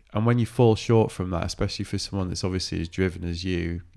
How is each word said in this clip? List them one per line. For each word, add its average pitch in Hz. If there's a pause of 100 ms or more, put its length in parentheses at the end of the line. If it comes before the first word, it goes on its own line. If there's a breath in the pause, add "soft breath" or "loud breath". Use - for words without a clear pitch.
(140)
and 107
when 120
you 117
fall 113
short 113
from 92
that, 87
especially 92
for 101
someone 95
that's 85
obviously 92
as 82
driven 90
as 87
you, 87 (160)